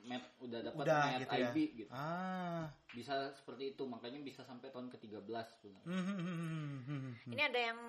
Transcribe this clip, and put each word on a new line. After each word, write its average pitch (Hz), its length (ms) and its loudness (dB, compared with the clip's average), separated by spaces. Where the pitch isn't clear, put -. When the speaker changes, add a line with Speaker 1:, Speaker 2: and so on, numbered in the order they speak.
Speaker 1:
math 123 240 -4
udah 117 220 -4
dapat 151 240 -2
Speaker 2:
Udah 147 240 8
Speaker 1:
math 127 120 2
Speaker 2:
gitu - 140 0
ya? - 60 6
Speaker 1:
I 123 140 4
B 151 40 2
gitu." 110 140 -8
Speaker 2:
Ah. 170 760 0
Speaker 1:
Bisa 120 260 -2
seperti 135 400 -4
itu, 139 140 -4
makanya 120 340 -4
bisa 135 240 -8
sampai 123 240 -10
tahun 127 220 -6
ketiga 110 300 -8
belas 110 340 -2
sebenarnya. 190 340 -16
Speaker 2:
Hmm, 185 160 2
hmm, 196 140 0
hmm, 175 200 0
hmm, 156 440 -2
hmm, 139 180 -2
hmm. 120 140 -8
Speaker 3:
Ini 175 120 2
ada 247 180 4
yang 233 160 0